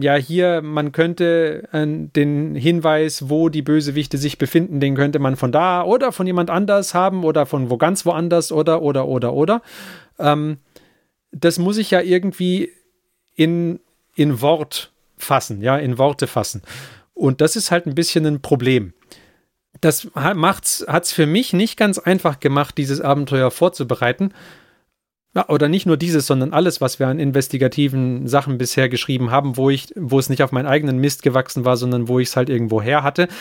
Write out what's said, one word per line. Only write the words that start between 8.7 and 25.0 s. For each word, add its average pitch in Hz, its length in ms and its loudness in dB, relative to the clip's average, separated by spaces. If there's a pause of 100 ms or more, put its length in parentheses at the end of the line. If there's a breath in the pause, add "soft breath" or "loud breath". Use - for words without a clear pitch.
oder, 139 260 -2
oder, 127 260 -2
oder. 175 280 0 (560 loud breath)
Ähm, 147 400 0 (720 soft breath)
das 165 280 0
muss 196 180 0
ich 220 140 -2
ja 180 100 4
irgendwie 180 680 0 (640)
in, 170 440 0 (360)
in 143 260 0
Wort 151 520 0 (220)
fassen, 117 460 -2
ja, 131 160 2
in 127 220 -2
Worte 139 260 2
fassen. - 380 -4 (500 loud breath)
Und 135 260 0
das 156 160 2
ist 214 140 -4
halt 175 160 0
ein 147 80 -4
bisschen 160 320 0
ein 147 160 0
Problem. 120 520 0 (880 soft breath)
Das - 340 0
ha-, 151 180 0
macht's, 180 540 -2
hat's 160 240 -2
für 160 140 2
mich 185 260 0
nicht 196 260 0
ganz 208 220 0
einfach 180 400 0
gemacht, 143 380 0
dieses 139 240 -2
Abenteuer 139 500 2
vorzubereiten. 139 800 0 (1040 loud breath)